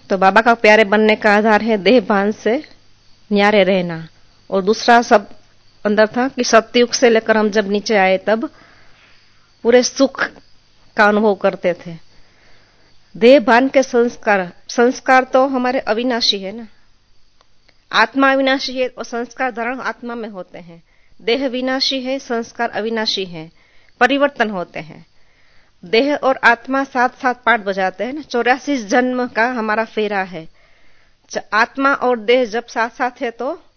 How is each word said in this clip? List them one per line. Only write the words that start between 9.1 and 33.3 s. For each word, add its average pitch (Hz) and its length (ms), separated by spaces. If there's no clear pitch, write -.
पूरे 240 200
सुख - 400
का 214 80
अनुभव 208 300
करते 185 380
थे। 165 340
देह 247 220
भान 240 300
के 269 140
संस्कार, 233 720
संस्कार 254 540
तो 262 240
हमारे 254 320
अविनाशी 233 600
है 190 120
ना, 226 160
आत्मा 233 400
अविनाशी 269 480
है 254 80
और 247 160
संस्कार 247 480
धारण 240 280
आत्मा 233 360
में 233 140
होते 185 280
हैं। 170 260
देह 262 260
विनाशी 262 540
है, 262 180
संस्कार 233 500
अविनाशी 220 560
है, 170 260
परिवर्तन 269 500
होते 180 300
हैं। 160 260
देह 247 300
और 262 280
आत्मा 262 400
साथ-साथ 247 500
पाठ 233 260
बजाते 190 440
हैं 254 100
ना, 311 80
चौरासी 254 560
जन्म 247 500
का 226 200
हमारा 220 380
फेरा 208 380
है। 175 260
च-, - 240
आत्मा 269 400
और 247 260
देह 240 260
जब 226 220
साथ-साथ 247 540
है 240 100